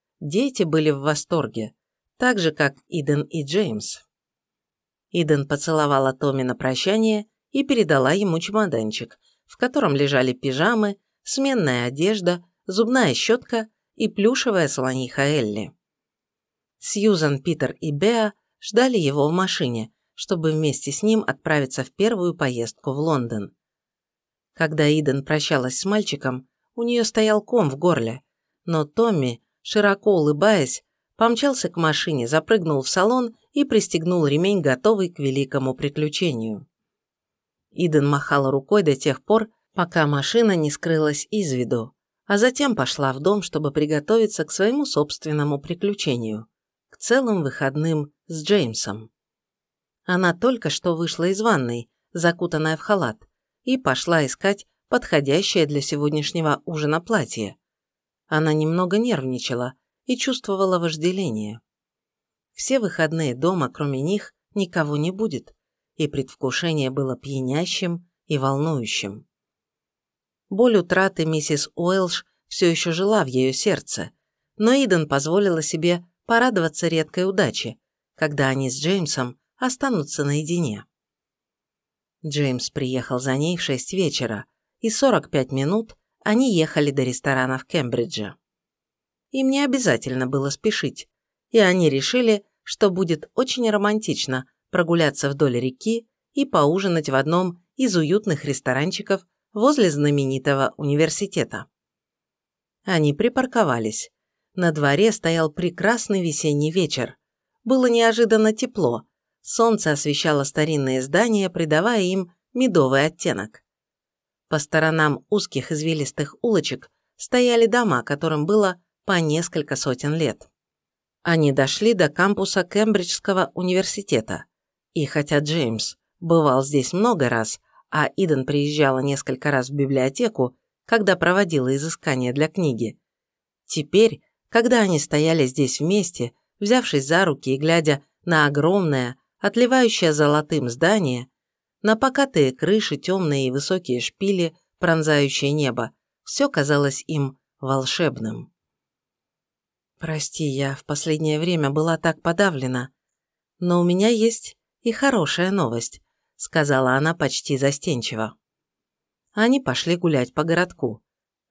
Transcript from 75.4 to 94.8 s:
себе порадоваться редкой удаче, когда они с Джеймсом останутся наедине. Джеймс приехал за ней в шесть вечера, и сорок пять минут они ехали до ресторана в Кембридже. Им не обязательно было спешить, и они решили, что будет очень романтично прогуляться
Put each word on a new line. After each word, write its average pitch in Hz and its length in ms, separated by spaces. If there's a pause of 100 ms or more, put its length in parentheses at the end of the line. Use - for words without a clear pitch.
себе 175 440 (200)
порадоваться 208 640
редкой 160 400
удаче, 147 500 (380)
когда 147 340
они 131 200
с 131 100
Джеймсом 147 600 (180)
останутся 247 640
наедине. 147 640 (1400)
Джеймс 143 440
приехал 127 500
за 131 180
ней 165 200
в 175 40
шесть - 320
вечера, 131 520 (340)
и 226 100
сорок 226 400
пять 131 220
минут 165 440 (280)
они 226 320
ехали 151 360
до 135 120
ресторана 131 540
в - 80
Кембридже. 117 720 (960)
Им 262 180
не 277 140
обязательно 139 640
было 139 220
спешить, - 580 (420)
и 226 100
они 180 300
решили, 208 540 (200)
что - 260
будет 175 440
очень 247 360
романтично 202 760 (240)
прогуляться 165 600